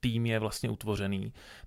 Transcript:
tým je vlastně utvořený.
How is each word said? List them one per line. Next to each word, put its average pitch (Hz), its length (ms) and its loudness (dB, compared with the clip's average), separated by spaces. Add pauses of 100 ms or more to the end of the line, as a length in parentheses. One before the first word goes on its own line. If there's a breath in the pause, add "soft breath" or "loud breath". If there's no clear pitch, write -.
tým 117 260 2
je 113 120 4
vlastně 110 320 0
utvořený. 101 640 0 (340 loud breath)